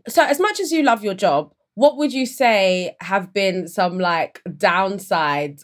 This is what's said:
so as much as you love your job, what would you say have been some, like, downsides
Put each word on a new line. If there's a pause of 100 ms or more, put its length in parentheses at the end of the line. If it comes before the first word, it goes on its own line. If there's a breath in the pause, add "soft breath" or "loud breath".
so
as
much
as
you
love
your
job, (220)
what
would
you
say
have
been
some,
like,
downsides